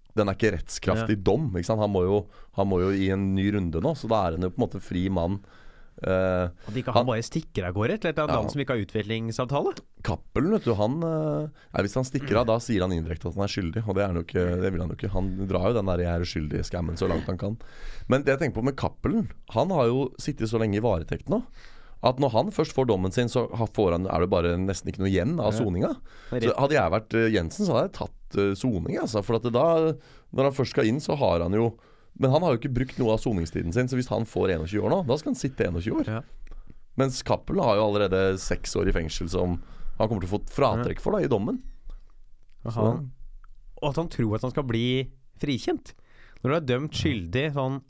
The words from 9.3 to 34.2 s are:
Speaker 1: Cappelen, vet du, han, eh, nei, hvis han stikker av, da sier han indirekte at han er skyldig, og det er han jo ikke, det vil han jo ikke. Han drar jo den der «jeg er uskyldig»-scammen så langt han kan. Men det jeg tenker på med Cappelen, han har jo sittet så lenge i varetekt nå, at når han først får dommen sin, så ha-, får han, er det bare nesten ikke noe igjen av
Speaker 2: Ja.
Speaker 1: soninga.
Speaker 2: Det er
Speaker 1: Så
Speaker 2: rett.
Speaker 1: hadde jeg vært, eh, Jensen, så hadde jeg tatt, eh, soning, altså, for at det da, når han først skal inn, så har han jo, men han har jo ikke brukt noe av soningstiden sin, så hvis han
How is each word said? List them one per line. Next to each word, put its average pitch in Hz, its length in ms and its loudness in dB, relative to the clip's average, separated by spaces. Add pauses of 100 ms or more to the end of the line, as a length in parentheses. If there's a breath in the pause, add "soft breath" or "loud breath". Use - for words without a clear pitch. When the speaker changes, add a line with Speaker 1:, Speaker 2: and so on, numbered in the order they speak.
Speaker 1:
Cappelen, - 480 -2
vet 220 140 2
du, 117 100 4
han, 110 280 0
eh, 156 440 -2 (260 soft breath)
nei, - 100 0
hvis 101 120 -2
han 131 100 2
stikker 131 320 0
av, 120 100 4
da 113 120 4
sier 113 220 0
han 92 100 2
indirekte 82 380 -2
at 82 60 -8
han 98 80 0
er 101 40 0
skyldig, 95 400 -2
og 98 80 0
det 98 80 2
er 101 40 0
han 90 80 0
jo 85 80 -2
ikke, 90 380 0
det 98 120 2
vil 87 80 0
han 78 80 -2
jo - 60 -6
ikke. - 160 -4
Han 95 360 0
drar 92 220 2
jo 120 40 2
den 104 120 0
der 90 120 2
«jeg 87 160 0
er 85 80 0
uskyldig»-scammen 85 760 -4
så 92 120 0
langt 82 160 0
han 95 120 -4
kan. 104 200 -4 (500 loud breath)
Men 131 160 2
det 135 160 4
jeg - 0 - (140)
tenker 110 80 -2
på - 40 -2
med 135 120 0
Cappelen, - 520 -2 (220)
han 143 180 2
har 156 180 2
jo 131 320 0
sittet 117 300 -4
så 113 100 0
lenge 104 180 2
i 110 80 0
varetekt 90 440 -2
nå, 214 140 0 (600 loud breath)
at 127 160 4
når 135 120 4
han 127 200 2
først - 260 -2
får 131 100 4
dommen 92 240 2
sin, 123 160 2
så 113 280 0
ha-, 110 100 0
får 98 280 2
han, 90 120 0
er 85 160 0
det 90 80 2
bare 87 260 4
nesten 95 380 -2
ikke - 80 -8
noe 98 80 2
igjen 98 300 2
av 107 140 2
Speaker 2:
Ja. 110 60 0
Speaker 1:
soninga. 107 360 0 (340 loud breath)
Speaker 2:
Det 123 140 -2
er 117 40 4
Speaker 1:
Så 120 60 4
Speaker 2:
rett. - 60 -2
Speaker 1:
hadde 139 180 4
jeg 87 140 4
vært, 110 240 -2
eh, 113 180 4
Jensen, 90 320 0
så 170 80 2
hadde 147 160 2
jeg - 40 -20
tatt, - 440 -8
eh, 101 160 2
soning, 107 460 -2
altså, 110 260 -2
for 120 100 0
at - 60 2
det 120 120 -2
da, 160 400 4 (380 loud breath)
når 131 120 2
han 139 100 4
først 131 240 0
skal 131 80 4
inn, 110 140 2
så 156 180 -2
har 90 240 4
han 87 120 0
jo, 113 200 2 (460 soft breath)
men 131 120 4
han 151 100 4
har 160 140 2
jo - 40 0
ikke 135 140 -4
brukt 127 260 -2
noe 110 140 4
av 110 60 2
soningstiden 85 540 -2
sin, 127 140 2
så 127 80 -4
hvis 123 140 -2
han 107 160 0